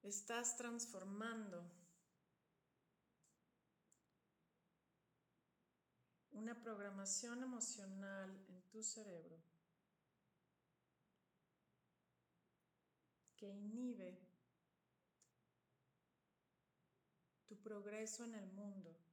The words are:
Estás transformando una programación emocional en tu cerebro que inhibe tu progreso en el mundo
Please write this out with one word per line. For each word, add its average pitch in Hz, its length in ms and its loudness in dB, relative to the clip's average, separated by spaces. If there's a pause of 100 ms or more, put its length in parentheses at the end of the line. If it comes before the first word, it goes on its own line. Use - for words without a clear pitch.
Estás 233 560 6
transformando 214 1040 2 (4000)
una 226 300 -2
programación 208 800 2
emocional 196 1040 -2
en 185 220 -14
tu 220 120 -8
cerebro 175 560 -4 (4000)
que 208 120 -6
inhibe 202 840 0 (3250)
tu 202 120 -10
progreso 214 640 0
en 226 100 -2
el 196 160 -4
mundo 190 440 -4 (180)